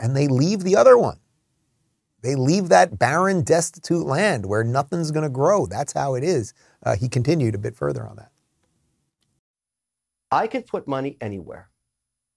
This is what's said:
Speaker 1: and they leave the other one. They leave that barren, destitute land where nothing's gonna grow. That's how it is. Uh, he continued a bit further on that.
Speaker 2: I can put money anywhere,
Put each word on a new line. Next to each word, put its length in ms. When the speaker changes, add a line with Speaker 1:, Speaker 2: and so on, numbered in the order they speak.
Speaker 1:
and 140
they 120
leave 360
the 120
other 220
one. 200
They 120
leave 340
that 300
barren, 420
destitute 640
land 400
where 180
nothing's 460
gonna 180
grow. 380
That's 280
how 200
it 100
is. 300
Uh, 120
he 140
continued 460
a 20
bit 180
further 300
on 120
that. 140
Speaker 2:
I 160
can 160
put 260
money 320
anywhere, 520